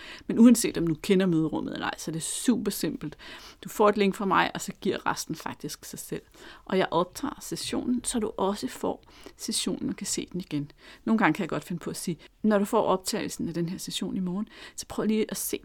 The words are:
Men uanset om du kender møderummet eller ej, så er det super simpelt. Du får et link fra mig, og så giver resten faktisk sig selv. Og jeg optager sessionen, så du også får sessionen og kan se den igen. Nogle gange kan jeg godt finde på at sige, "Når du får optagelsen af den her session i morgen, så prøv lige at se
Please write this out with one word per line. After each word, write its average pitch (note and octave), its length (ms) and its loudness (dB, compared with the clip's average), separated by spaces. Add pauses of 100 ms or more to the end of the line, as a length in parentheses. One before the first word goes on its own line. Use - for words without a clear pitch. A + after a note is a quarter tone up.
(260)
Men - 120 0
uanset A3+ 400 8
om E3+ 80 2
du E3 80 2
kender F#3+ 320 4
møderummet D#3+ 480 0
eller - 120 -6
ej, - 120 -6
så - 120 -8
er - 20 -8
det D#3+ 100 -6
super - 480 0
simpelt. D#3 460 -6 (480)
Du - 40 -12
får G#3 200 6
et G#3 80 4
link G3 180 4
fra G#3+ 100 -6
mig, F3 300 4
og E3+ 60 -8
så - 200 -8
giver - 260 -2
resten - 280 -4
faktisk - 500 -8
sig - 140 -14
selv. - 240 -10 (420)
Og F#3+ 140 0
jeg F#3+ 120 2
optager - 500 -2
sessionen, - 640 -4
så - 140 -2
du G#3+ 180 -2
også G3+ 320 0
får - 360 -4 (320)
sessionen - 520 -4
og - 80 -4
kan G3 100 -8
se - 260 -4
den F3 80 -4
igen. D3 300 -4 (340)
Nogle A3 140 4
gange E3 160 6
kan - 80 -2
jeg D#3+ 60 -4
godt - 160 -4
finde F3 160 -6
på - 100 -6
at E3 60 -8
sige, E3+ 220 -4 (240)
"Når G#3+ 160 6
du G3 60 4
får G#3 180 2
optagelsen - 680 -2
af E3 60 -6
den E3+ 140 0
her F3+ 100 -6
session - 380 -6
i F#3+ 40 -2
morgen, F#3 280 -4 (280)
så - 120 -10
prøv - 180 -2
lige G#3+ 220 2
at G3 80 -6
se - 280 -4